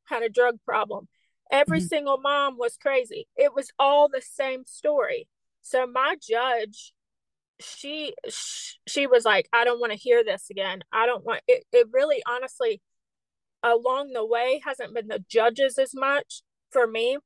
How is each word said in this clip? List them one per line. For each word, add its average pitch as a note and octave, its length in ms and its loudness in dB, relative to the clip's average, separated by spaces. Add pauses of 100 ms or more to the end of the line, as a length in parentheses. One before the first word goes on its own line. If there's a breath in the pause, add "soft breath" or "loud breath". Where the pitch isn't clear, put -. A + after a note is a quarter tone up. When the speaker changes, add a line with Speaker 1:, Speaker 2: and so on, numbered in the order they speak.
Speaker 1:
had A#3 180 -4
a A#3 60 -2
drug A#3+ 360 2
problem. G#3 440 -4 (420)
Every D4 300 4
Speaker 2:
Mm-hmm. F3 80 -6
Speaker 1:
single C#4 300 0
mom C#4 380 0
was A#3 220 -4
crazy. C4+ 580 -4
It C#4+ 180 2
was C#4 240 -6
all C#4+ 300 6
the C4+ 140 -4
same C4 420 -6
story. B3 640 -4 (320)
So B3+ 260 -2
my C4 340 0
judge, A3+ 720 -4 (640)
she, D4 540 -12 (140)
sh-, - 480 -12 (100)
she C#4 200 0
was A#3+ 180 6
like, G#3 280 2
"I A#3 120 2
don't A#3+ 160 0
wanna A3+ 140 -2
hear A#3+ 300 2
this G3 260 -4
again. F#3+ 400 -6
I A3 160 0
don't A#3+ 180 -2
want," A3+ 220 -4
it, - 240 4
it A#3+ 220 4
really, C4+ 340 2
honestly, A#3+ 540 -4 (800)
along B3+ 500 0
the A3+ 120 -4
way, B3 400 0
hasn't C4 300 -10
been A3 140 -8
the G#3+ 200 -8
judges A#3 480 2
as C4+ 180 0
much C#4 480 -4 (280)
for A#3+ 160 4
me. A#3 400 -2